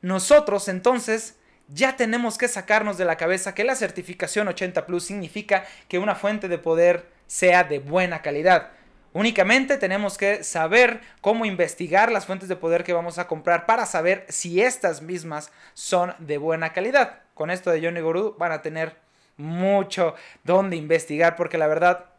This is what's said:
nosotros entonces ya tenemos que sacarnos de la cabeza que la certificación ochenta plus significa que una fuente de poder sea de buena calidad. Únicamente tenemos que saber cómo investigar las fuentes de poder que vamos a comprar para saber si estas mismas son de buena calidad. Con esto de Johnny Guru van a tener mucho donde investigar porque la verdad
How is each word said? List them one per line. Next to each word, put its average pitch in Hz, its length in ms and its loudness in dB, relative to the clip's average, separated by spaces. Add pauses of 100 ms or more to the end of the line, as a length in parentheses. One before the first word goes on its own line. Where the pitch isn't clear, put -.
nosotros 196 680 4
entonces 220 680 -2 (280)
ya 262 300 -2
tenemos 233 420 -2
que 247 80 -2
sacarnos 208 520 -2
de 185 60 0
la 165 120 0
cabeza 185 360 -2
que 208 120 -2
la 254 100 0
certificación 180 720 -4
ochenta 180 400 -4
plus 175 200 -4
significa 196 580 -4 (240)
que 180 100 -2
una 196 160 0
fuente 208 320 -4
de 175 120 -2
poder 170 480 2 (200)
sea 180 380 4
de 147 160 -4
buena 165 420 -2
calidad. 156 480 2 (460)
Únicamente 233 600 2
tenemos 196 400 -2
que 202 240 0
saber 220 580 2 (200)
cómo 226 240 0
investigar 180 680 0
las 208 160 -2
fuentes 190 220 -8
de 180 80 -2
poder 170 260 0
que 175 100 -4
vamos 170 260 -4
a 175 100 -6
comprar 165 360 0
para 226 220 2
saber 185 420 -2
si 175 320 -2
estas 185 420 0
mismas 160 500 -10 (200)
son 180 460 -2
de 151 180 -6
buena 160 360 -2
calidad. 240 480 0 (140)
Con 156 180 -6
esto 180 180 -4
de 160 100 2
Johnny 170 200 -4
Guru 180 400 -2
van 170 100 -2
a 156 100 -6
tener 160 360 -8 (400)
mucho 180 800 0 (260)
donde 185 320 2
investigar 160 640 0
porque 170 220 -4
la 156 100 2
verdad 175 380 2 (120)